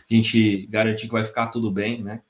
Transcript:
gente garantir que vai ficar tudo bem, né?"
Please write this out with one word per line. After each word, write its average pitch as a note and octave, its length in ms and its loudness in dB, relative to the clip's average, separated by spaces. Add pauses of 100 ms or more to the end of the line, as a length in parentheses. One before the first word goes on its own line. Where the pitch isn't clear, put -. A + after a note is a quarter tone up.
gente A2 600 4
garantir A2 380 0
que A#2 60 -10
vai A2 120 0
ficar A#2 240 -4
tudo A2 220 -4
bem, G#2+ 320 -4
né?" G#2 280 -12